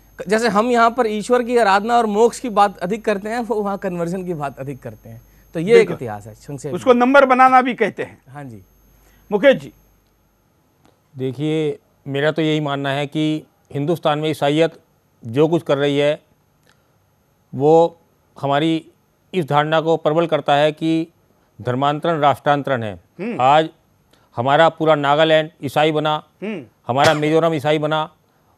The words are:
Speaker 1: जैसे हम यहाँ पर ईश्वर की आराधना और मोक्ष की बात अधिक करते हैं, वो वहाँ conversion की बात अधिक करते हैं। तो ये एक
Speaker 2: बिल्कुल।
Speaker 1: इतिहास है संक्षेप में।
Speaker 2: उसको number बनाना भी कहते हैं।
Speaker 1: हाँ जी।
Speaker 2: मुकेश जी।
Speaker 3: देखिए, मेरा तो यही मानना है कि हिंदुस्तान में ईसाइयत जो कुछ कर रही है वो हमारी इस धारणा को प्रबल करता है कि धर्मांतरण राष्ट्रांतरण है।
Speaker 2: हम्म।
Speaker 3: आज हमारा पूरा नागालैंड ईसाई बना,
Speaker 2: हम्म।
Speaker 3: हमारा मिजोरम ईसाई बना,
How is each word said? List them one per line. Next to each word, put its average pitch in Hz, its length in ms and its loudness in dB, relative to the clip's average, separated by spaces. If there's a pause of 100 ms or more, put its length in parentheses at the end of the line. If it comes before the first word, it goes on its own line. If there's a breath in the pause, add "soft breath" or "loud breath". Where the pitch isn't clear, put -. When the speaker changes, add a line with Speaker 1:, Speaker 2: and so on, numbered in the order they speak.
(280)
Speaker 1:
जैसे 220 200 0
हम 214 240 0
यहाँ 233 200 4
पर 233 160 -2
ईश्वर 214 360 -2
की 240 140 -2
आराधना 214 400 2
और 233 80 2
मोक्ष 220 340 2
की 254 100 -8
बात 202 280 2
अधिक 208 280 -6
करते 208 240 -2
हैं, 233 100 -6
वो 226 160 -6
वहाँ 202 220 -4
conversion 180 480 -6
की 180 80 -6
बात 143 260 -8
अधिक 131 220 -12
करते 113 280 -16
हैं। 117 120 -20 (320)
तो - 60 -6
ये 175 120 -4
एक 233 60 10
Speaker 2:
बिल्कुल। 185 160 4
Speaker 1:
इतिहास 104 340 -10
है 107 60 -18
संक्षेप 143 380 -14
में। 180 80 -6
Speaker 2:
उसको 233 140 4
number 262 320 4
बनाना 254 360 6
भी 254 120 -4
कहते 180 300 -4
हैं। - 260 -14
Speaker 1:
हाँ 143 140 -18
जी। 110 180 -18 (680)
Speaker 2:
मुकेश 214 240 4
जी। 139 180 -10 (1400)
Speaker 3:
देखिए, 147 640 -4 (280)
मेरा 139 240 0
तो 160 100 -4
यही 156 180 0
मानना 139 300 -4
है 143 180 -4
कि 156 360 -4 (300)
हिंदुस्तान 147 460 -2
में 156 100 -2
ईसाइयत 151 500 0 (460)
जो 127 220 2
कुछ 156 160 0
कर 143 140 0
रही 143 200 0
है 147 260 0 (1300)
वो 160 420 4 (440)
हमारी 151 440 0 (480)
इस 170 160 -4
धारणा 151 320 0
को 160 160 0
प्रबल 160 300 0
करता 151 260 -2
है 151 180 2
कि 160 360 -2 (540)
धर्मांतरण 143 580 -2
राष्ट्रांतरण 139 640 0
है। 104 120 -8
Speaker 2:
हम्म। 165 460 -10
Speaker 3:
आज 151 280 4 (680)
हमारा 143 340 2
पूरा 156 260 2
नागालैंड 156 540 2 (140)
ईसाई 151 280 0
बना, 151 320 -2 (200)
Speaker 2:
हम्म। 190 200 -10 (240)
Speaker 3:
हमारा 147 260 2
मिजोरम 156 400 0
ईसाई 156 260 -2
बना, 156 320 -4 (460)